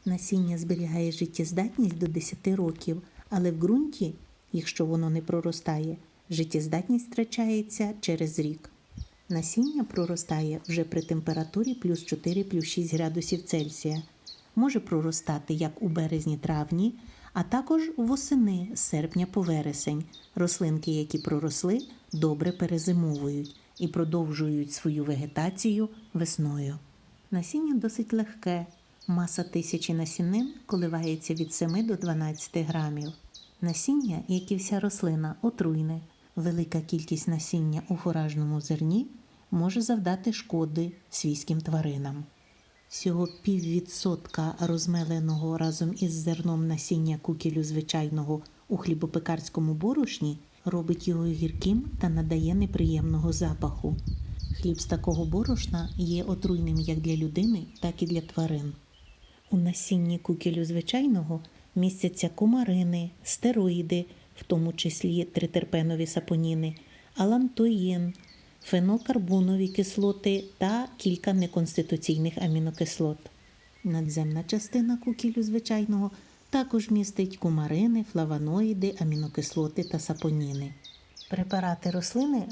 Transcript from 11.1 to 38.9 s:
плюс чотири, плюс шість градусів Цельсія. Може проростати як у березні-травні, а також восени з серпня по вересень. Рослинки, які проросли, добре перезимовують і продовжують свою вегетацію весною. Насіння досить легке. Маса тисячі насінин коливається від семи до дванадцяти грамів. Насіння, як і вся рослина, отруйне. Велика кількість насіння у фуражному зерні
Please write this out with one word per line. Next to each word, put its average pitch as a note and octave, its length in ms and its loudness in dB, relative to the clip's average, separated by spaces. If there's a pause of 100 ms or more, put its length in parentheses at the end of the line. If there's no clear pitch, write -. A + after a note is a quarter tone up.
плюс F3 320 -2
чотири, E3+ 380 -2
плюс F3 220 0
шість E3 280 -2
градусів E3 500 -2
Цельсія. D#3 600 -2 (520)
Може B3 240 4
проростати D#3+ 720 -2
як D#3 280 -2
у G3+ 60 0
березні-травні, D#3+ 1080 0 (400)
а F3 100 0
також C4+ 380 2 (160)
восени A3+ 760 2
з - 60 -4
серпня D#3+ 460 0
по F#3+ 160 0
вересень. D3+ 600 0 (320)
Рослинки, D#3+ 560 0
які D3+ 260 -2
проросли, D#3+ 640 0 (320)
добре D#3 380 0
перезимовують D#3+ 1040 0 (240)
і F3+ 80 -2
продовжують D#3 880 0
свою D3+ 320 -2
вегетацію F3+ 840 0 (240)
весною. D3 640 -2 (520)
Насіння C#4+ 440 0
досить A3 380 -2
легке. F3+ 520 -2 (420)
Маса F3 360 0
тисячі E3+ 500 -2
насінин F3+ 600 0 (120)
коливається E3 680 -2
від D#3+ 200 -2
семи E3+ 300 0
до A3 120 0
дванадцяти D#3+ 640 -2
грамів. D3+ 500 -2 (500)
Насіння, F3+ 640 0
як F#3 240 0
і G3 40 2
вся F#3+ 240 -2
рослина, D#3+ 640 0
отруйне. D#3+ 600 0 (340)
Велика E3 460 0
кількість D#3+ 460 -2
насіння D#3+ 640 0
у F3+ 60 2
фуражному D3+ 640 0
зерні D#3+ 460 2 (440)